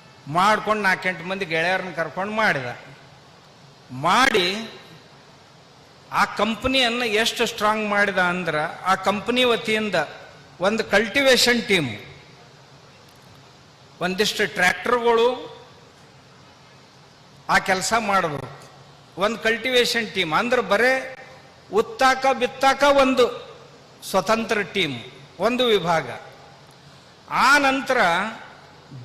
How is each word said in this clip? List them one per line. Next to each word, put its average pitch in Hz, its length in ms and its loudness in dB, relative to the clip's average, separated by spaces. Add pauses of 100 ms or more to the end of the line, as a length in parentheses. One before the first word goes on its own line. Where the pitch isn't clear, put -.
(280)
ಮಾಡ್ಕೊಂಡು 202 540 2
ನಾಲ್ಕೆಂಟು 180 420 -2
ಮಂದಿ 190 200 -6
ಗೆಳೆಯರನ್ನ 175 480 -2
ಕರ್ಕೊಂಡು 165 400 -6
ಮಾಡಿದ. 175 380 0 (1200)
ಮಾಡಿ 185 560 2 (1700)
ಆ 160 120 2
ಕಂಪನಿಯನ್ನ 233 800 -2
ಎಷ್ಟು 220 440 0
ಸ್ಟ್ರಾಂಗ್ 214 440 -2
ಮಾಡಿದ 202 280 0
ಅಂದ್ರ, 175 420 0
ಆ 175 340 -2
ಕಂಪನಿ 220 500 0
ವತಿಯಿಂದ 220 500 0 (680)
ಒಂದು 208 240 0
ಕಲ್ಟಿವೇಶನ್ 240 840 2
ಟೀಮ್, 170 200 2 (2000)
ಒಂದಿಷ್ಟು 185 460 -2
ಟ್ರ್ಯಾಕ್ಟರ್ಗಳು 233 800 2 (2250)
ಆ 180 80 4
ಕೆಲಸ 190 400 0
ಮಾಡ್ಬೇಕು, 180 540 -2 (680)
ಒಂದು 214 180 0
ಕಲ್ಟಿವೇಶನ್ 226 760 0
ಟೀಮ್ 175 180 -2
ಅಂದ್ರೆ 233 300 2
ಬರೇ 214 300 2 (800)
ಉತ್ತಾಕ 262 600 2
ಬಿತ್ತಾಕ 262 500 0
ಒಂದು 269 420 6 (880)
ಸ್ವತಂತ್ರ 220 520 0
ಟೀಮ್, 170 340 -2 (440)
ಒಂದು 247 260 0
ವಿಭಾಗ. 165 440 0 (1200)
ಆ 233 280 4
ನಂತರ 269 400 0 (1080)